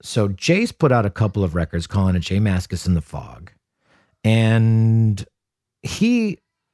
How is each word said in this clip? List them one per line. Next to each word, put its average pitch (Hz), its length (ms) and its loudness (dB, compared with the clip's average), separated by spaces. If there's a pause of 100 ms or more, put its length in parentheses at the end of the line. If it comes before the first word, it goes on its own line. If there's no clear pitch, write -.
so 104 280 -2
Jay's 175 440 0
put 143 200 2
out 117 120 2
a 98 60 -2
couple 101 340 -2
of 82 100 -2
records 85 320 -4
calling 95 280 0
it 90 60 0
Jay 92 180 -2
Mascis 92 480 -2
and 90 100 2
the 78 60 0
Fog. 71 500 -16 (720)
And 113 1000 2 (580)
he 226 560 0 (360)